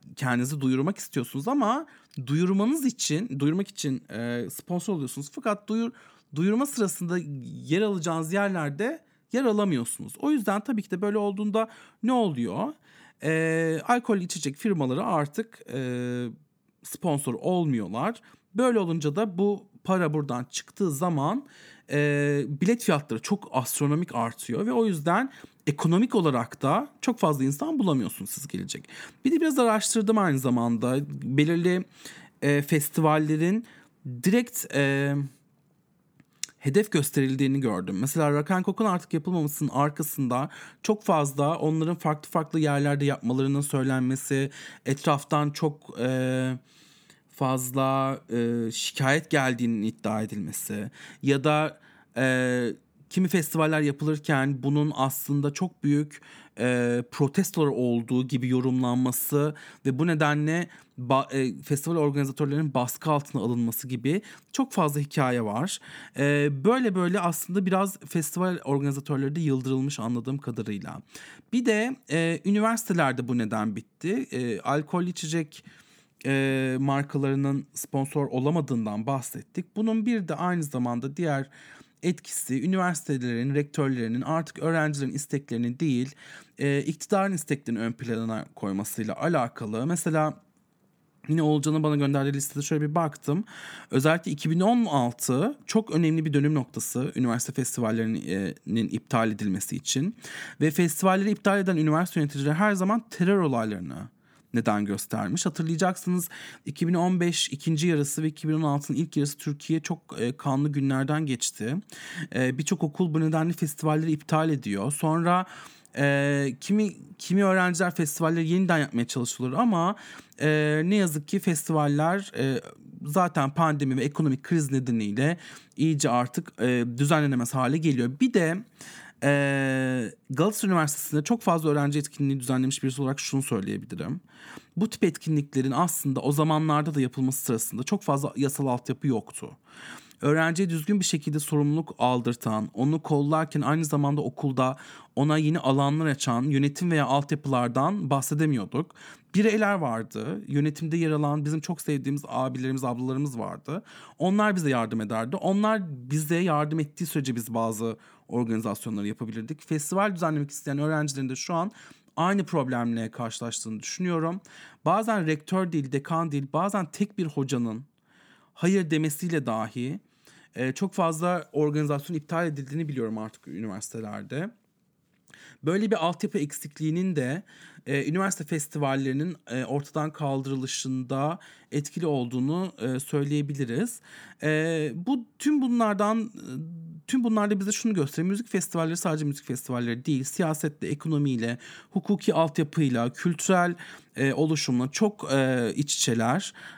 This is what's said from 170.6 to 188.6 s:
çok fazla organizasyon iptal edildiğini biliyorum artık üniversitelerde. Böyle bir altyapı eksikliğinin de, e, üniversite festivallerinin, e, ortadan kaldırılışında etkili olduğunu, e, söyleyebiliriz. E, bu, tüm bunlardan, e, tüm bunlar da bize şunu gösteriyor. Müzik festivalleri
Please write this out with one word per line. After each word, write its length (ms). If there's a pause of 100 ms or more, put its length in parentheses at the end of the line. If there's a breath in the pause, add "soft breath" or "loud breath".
çok 220
fazla 580
organizasyon 640
iptal 300
edildiğini 420
biliyorum 300
artık 300
üniversitelerde. 1040 (1160 loud breath)
Böyle 260
bir 160
altyapı 320
eksikliğinin 800
de, 260 (440 loud breath)
e, 220
üniversite 360
festivallerinin, 920 (140)
e, 140
ortadan 480
kaldırılışında 1300 (340 loud breath)
etkili 340
olduğunu, 720
e, 220
söyleyebiliriz. 1000 (420 loud breath)
E, 520
bu, 320 (120)
tüm 240
bunlardan, 580
e, 300 (560)
tüm 180
bunlar 260
da 100
bize 120
şunu 220
gösteriyor. 360
Müzik 180
festivalleri 480